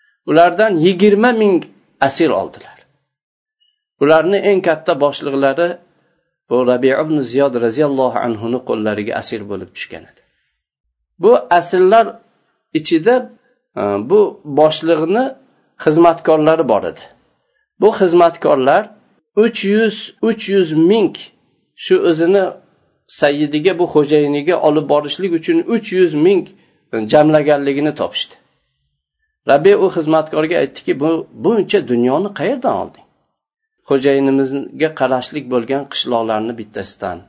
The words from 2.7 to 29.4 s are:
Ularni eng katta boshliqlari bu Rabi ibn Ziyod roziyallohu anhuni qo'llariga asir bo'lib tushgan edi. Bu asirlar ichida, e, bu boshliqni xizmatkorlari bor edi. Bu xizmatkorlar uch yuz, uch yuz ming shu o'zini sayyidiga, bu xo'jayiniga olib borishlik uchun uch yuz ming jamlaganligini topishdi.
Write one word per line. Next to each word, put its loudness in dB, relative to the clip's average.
Ularni 2
eng 2
katta -2
boshliqlari -2
bu 0
Rabi 2
ibn -2
Ziyod -2
roziyallohu -2
anhuni -4
qo'llariga -6
asir -8
bo'lib -12
tushgan -16
edi. -20
Bu 4
asirlar 4
ichida, 0
e, -6
bu 2
boshliqni 0
xizmatkorlari 2
bor 0
edi. -10
Bu 4
xizmatkorlar 2
uch 2
yuz, 0
uch -2
yuz 0
ming 2
shu 0
o'zini 2
sayyidiga, 0
bu 0
xo'jayiniga 2
olib 0
borishlik -2
uchun 0
uch -4
yuz 2
ming 2
jamlaganligini 2
topishdi. -8